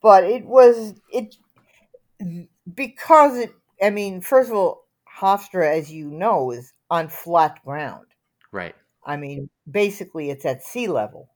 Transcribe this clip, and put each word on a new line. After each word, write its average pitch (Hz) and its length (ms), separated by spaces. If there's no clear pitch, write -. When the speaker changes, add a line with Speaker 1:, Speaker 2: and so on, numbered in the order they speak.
Speaker 1:
But 196 220
it 214 220
was, 233 500
it, 214 240
because 277 640
it, 233 140
I 208 80
mean, 202 300
first 254 300
of 226 60
all, 190 300
Hofstra, 196 480
as 151 240
you 156 180
know, 156 440
is 123 200
on 160 200
flat 165 560
ground. 135 420
Speaker 2:
Right. 90 240
Speaker 1:
I 147 120
mean, 143 340
basically, 190 600
it's 135 140
at 139 180
sea 247 240
level. 120 500